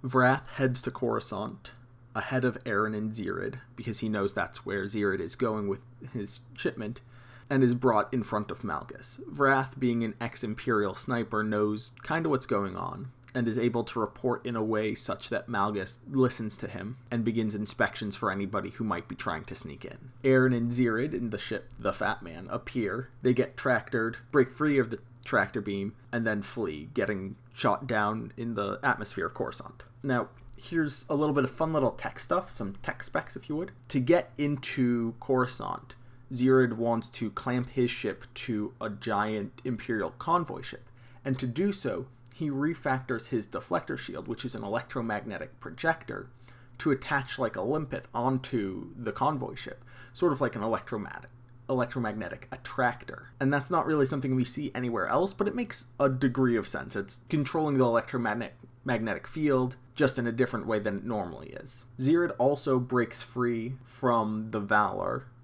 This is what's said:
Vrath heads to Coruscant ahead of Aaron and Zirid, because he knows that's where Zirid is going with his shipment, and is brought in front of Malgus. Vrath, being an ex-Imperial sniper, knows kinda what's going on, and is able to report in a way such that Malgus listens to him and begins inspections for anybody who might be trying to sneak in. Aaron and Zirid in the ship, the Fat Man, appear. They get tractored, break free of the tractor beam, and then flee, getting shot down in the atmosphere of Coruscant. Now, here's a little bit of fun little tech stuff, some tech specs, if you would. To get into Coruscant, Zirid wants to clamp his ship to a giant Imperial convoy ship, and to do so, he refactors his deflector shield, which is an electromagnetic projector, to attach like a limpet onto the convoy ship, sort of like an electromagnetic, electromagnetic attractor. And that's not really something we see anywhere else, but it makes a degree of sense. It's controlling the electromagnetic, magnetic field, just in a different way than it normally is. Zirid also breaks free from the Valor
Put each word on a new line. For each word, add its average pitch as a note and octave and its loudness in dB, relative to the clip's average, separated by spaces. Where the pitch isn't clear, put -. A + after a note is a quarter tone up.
Vrath C3 4
heads B2+ 2
to - -2
Coruscant A2 -4
ahead B2 0
of A#2+ 2
Aaron G#2+ 0
and G#2+ -2
Zirid, G2 -4
because - -4
he A2 -2
knows G2+ 2
that's - -4
where G2 -2
Zirid G2+ 0
is - -4
going G#2+ 0
with G2 -4
his G#2 -8
shipment, A#2+ -4
and C3+ 6
is B2 6
brought A#2+ 4
in A#2+ 0
front G#2 -2
of - -8
Malgus. - -8
Vrath, C3+ 2
being A#2 2
an G#2+ -4
ex-Imperial A2 0
sniper, A2+ 0
knows G#2+ 2
kinda E3 0
what's C3 2
going G2 0
on, G2 -6
and B2 2
is A2+ 2
able A#2 2
to - -4
report - -2
in A#2+ -4
a A2+ 0
way G#2+ 2
such - -6
that - -2
Malgus G2+ 0
listens B2 2
to G#2 -8
him G2+ -8
and A#2 2
begins A2 2
inspections G#2 -2
for G#2 0
anybody G2 -2
who - -4
might F2 -2
be - -8
trying D#2 -4
to - -10
sneak - -10
in. - -14
Aaron C3 6
and A#2+ 2
Zirid A#2+ 2
in A2+ -2
the G#2 -4
ship, - -6
the A2 0
Fat G#2 -2
Man, E2+ -12
appear. A#2 -2
They B2+ 6
get - 2
tractored, A#2 0
break C3 6
free D3 2
of A2+ 4
the A#2 -6
tractor G#2+ 2
beam, G2 -2
and A#2 0
then G#2+ 0
flee, D#2+ -4
getting G2 0
shot A2+ 0
down A2 0
in A#2 -4
the G2+ -2
atmosphere G#2+ -2
of - -4
Coruscant. - -8
Now, B2+ 0
here's D#3 -2
a D3+ 2
little D3 4
bit C#3 4
of B2+ 0
fun D#3+ 0
little C3+ 4
tech - -8
stuff, - -2
some - -6
tech - -6
specs, - -6
if - -12
you D3 -2
would. F#3 -6
To C#3+ 2
get D#3+ 4
into B2 2
Coruscant, B2 0
Zirid B2+ 6
wants A#2 2
to A2 -4
clamp B2 -2
his B2 4
ship - -4
to G#2 -2
a A2+ -4
giant G#2 -2
Imperial A2+ -2
convoy - 0
ship, - -12
and C3+ 0
to C3 -2
do E3 2
so, B2 -4
he D#3 -4
refactors C3+ -2
his A2 0
deflector - -4
shield, - -8
which A#2 -6
is A#2+ -6
an A2 -6
electromagnetic G#2+ -4
projector, - -4
to - 0
attach C3+ 0
like A#2 -2
a F#2 -2
limpet B2+ -2
onto A#2+ 0
the A2 -4
convoy C3+ -2
ship, - -12
sort F3 4
of C3+ -2
like B2+ 0
an G#2 -4
electromagnetic, A2 -4
electromagnetic A2 -2
attractor. - -2
And C#3 4
that's C3+ 0
not E3+ 2
really D3+ 4
something C3+ 0
we B2+ 4
see D3 -4
anywhere A#2 0
else, F3+ 2
but G#3 0
it G3+ -6
makes - -6
a C#3 6
degree C3 4
of G#2+ 2
sense. - -6
It's - -6
controlling D3+ 2
the B2+ 8
electromagnetic, A#2 2
magnetic A2+ -2
field, C3 2
just C#3 4
in A#2+ 0
a A#2 0
different A#2 0
way G#2+ 2
than G2+ -2
it - -10
normally F#2+ -4
is. - -14
Zirid E3 4
also C#3 4
breaks B2 0
free A#2+ -2
from A2 2
the G#2+ 0
Valor G2+ 2